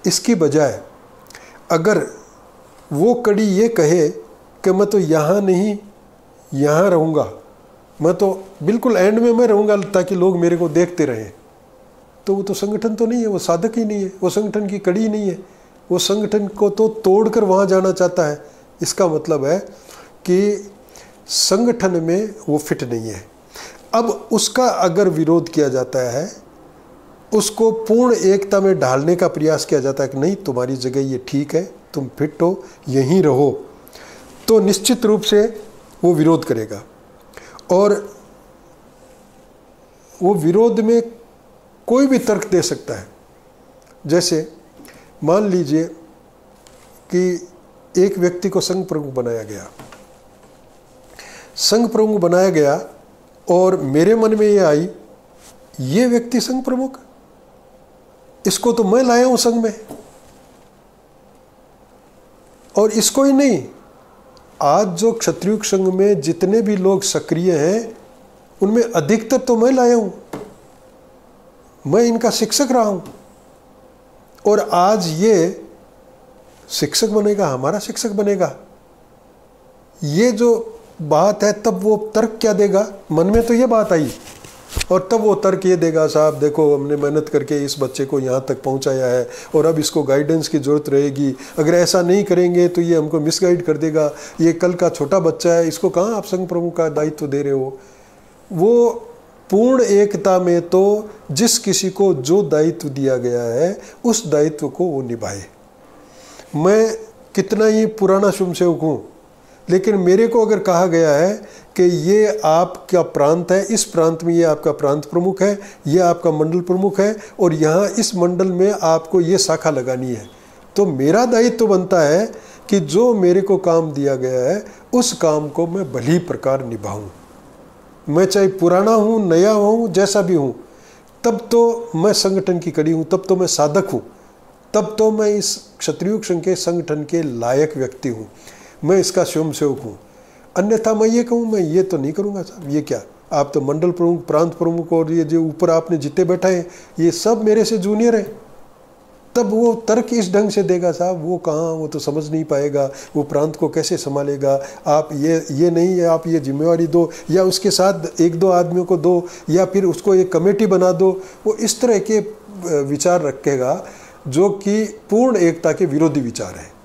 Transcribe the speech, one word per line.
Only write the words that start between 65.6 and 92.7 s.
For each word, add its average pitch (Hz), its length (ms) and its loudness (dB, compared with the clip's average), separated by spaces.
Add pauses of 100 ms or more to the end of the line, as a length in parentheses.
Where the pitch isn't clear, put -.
संघ 190 300 0
में 190 280 2
जितने 180 400 0
भी 208 140 0
लोग 190 280 0
सक्रिय 170 480 -2
हैं, 175 460 -2 (640)
उनमें 214 220 2
अधिकतर 220 540 0
तो 247 180 0
मैं 233 160 2
लाया 247 240 4
हूँ, 208 180 -2 (1700)
मैं 185 160 2
इनका 233 260 0
शिक्षक 226 420 -2
रहा 254 120 2
हूँ, 196 200 -2 (1400)
और 208 260 2
आज 180 340 2
ये 180 580 2 (1040)
शिक्षक - 400 -2
बनेगा, 208 380 0
हमारा 139 320 -2
शिक्षक 214 320 -8
बनेगा।" 196 440 -2 (1500)
ये 170 280 2
जो 233 440 0 (260)
बात 170 420 2
है, 208 100 2
तब 202 300 -4
वो 214 320 0
तर्क 220 260 0
क्या 214 120 2
देगा? 196 400 0 (180)
मन 165 160 2
में 233 200 2
तो 240 60 2
ये 240 120 4
बात 220 280 0
आई, 151 180 0 (800)
और 185 200 0
तब 226 100 2
वो 208 140 2
तर्क 190 300 -2
ये 185 100 4
देगा, 160 320 0
"साहब 151 320 2
देखो, 147 360 2
हमने 143 200 -2
मेहनत 147 340 -2
करके 143 360 -2
इस 139 140 -6
बच्चे 135 260 -4
को 139 140 -4
यहाँ 131 280 -2
तक 131 160 -6
पहुँचाया 131 420 -2
है 123 240 -2 (260)
और 151 100 4
अब 160 140 2
इसको 151 240 -2
guidance 147 440 0
की 160 120 -2
ज़रूरत 147 300 0
रहेगी, 139 460 0 (240)
अगर 156 140 2
ऐसा 175 280 2
नहीं 180 220 2
करेंगे 175 440 2
तो 175 140 0